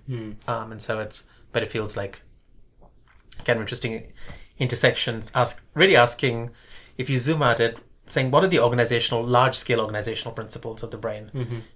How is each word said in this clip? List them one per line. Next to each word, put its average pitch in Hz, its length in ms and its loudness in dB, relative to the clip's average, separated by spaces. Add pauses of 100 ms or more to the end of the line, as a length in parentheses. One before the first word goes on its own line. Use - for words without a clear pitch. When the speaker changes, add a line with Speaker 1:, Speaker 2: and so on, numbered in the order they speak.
Speaker 1:
Hmm. 113 240 -8 (160)
Speaker 2:
Um, 113 240 -4
and 107 100 -12
so 110 180 -6
it's, - 280 -8 (240)
but 113 120 0
it 101 60 -6
feels 107 280 -4
like 101 240 -8 (1200)
kind 117 120 0
of 110 40 -4
interesting 113 520 -6 (460)
intersections. 120 760 0
Ask, 123 300 0 (100)
really 175 220 6
asking, 120 560 4 (460)
if 127 120 -4
you 131 100 2
zoom 147 220 0
out 120 180 4
it, 117 200 2 (260)
saying, 131 260 0
what 151 120 6
are 190 40 4
the 175 120 4
organizational, 120 640 2
large-scale 123 560 4
organizational 107 540 -4
principles 113 500 -8
of 110 80 -10
the 113 60 -12
brain? 107 360 -8
Speaker 1:
Mm-hmm. 120 260 -6 (160)